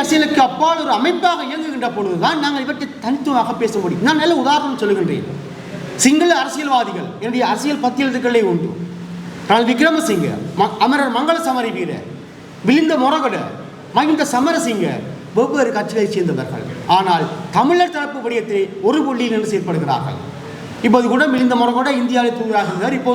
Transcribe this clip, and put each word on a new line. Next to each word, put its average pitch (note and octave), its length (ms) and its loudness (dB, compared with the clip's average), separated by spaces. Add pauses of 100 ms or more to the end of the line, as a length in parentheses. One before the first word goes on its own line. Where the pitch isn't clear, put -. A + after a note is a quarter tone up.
அரசியலுக்கு D#4 460 2
அப்பால் D#4+ 380 2
ஒரு C#4 160 0
அமைப்பாக E4+ 500 0
இயங்குகின்ற C#4 460 -4
பொழுதுதான் G#3 480 0
நாங்கள் C#4+ 220 -2
இவற்றை C#4+ 220 -6 (160)
தனித்துவமாக B3+ 580 0
பேச A3+ 120 0 (100)
முடியும். F3 240 0
நான் D4+ 140 2
நல்ல E4+ 120 4 (100)
உதாரணம் C#4+ 380 0
சொல்லுகின்றேன். F#3 460 0 (800)
சிங்கள D#4 260 6 (100)
அரசியல்வாதிகள், B3 680 -2 (120)
என்னுடைய B3 300 -2
அரசியல் C#4 340 -2
பத்தியெழுத்துக்களே A#3+ 640 2
உண்டு. D#3+ 200 -2 (800)
ரணில் A3+ 200 4
விக்ரமசிங்க, D4 580 2 (300)
ம-, G3 140 2 (140)
அமரர் C4+ 320 2
மங்கள D#4+ 180 2 (100)
சமரவீர, A3+ 460 -2 (760)
விலிந்த D#4 280 4 (100)
மொரகொட, C4+ 320 0 (580)
மஹிந்த D4+ 300 2 (100)
சமரசிங்க B3 520 0 (500)
வெவ்வேறு C4+ 400 2
கட்சிகளை G#3 320 0
சேர்ந்தவர்கள். C3 580 -2 (300)
ஆனால் F3 280 2 (320)
தமிழர் F4 380 4
தரப்பு C#4+ 300 -6
விடயத்தை A3 360 -2 (260)
ஒரு C#4+ 180 4
புள்ளியில் B3 300 0
நின்று G#3+ 160 0
செயல்படுகிறார்கள். D#3 680 -2 (680)
இப்போது A#3 240 6
கூட C4 120 4 (100)
மிலிந்த B3 260 4
மொரகொட A#3+ 300 2 (100)
இந்தியாவில் A#3+ 380 0
தூதராக G#3+ 340 0
இருந்தார், G#3 260 -2
இப்போ B3 180 0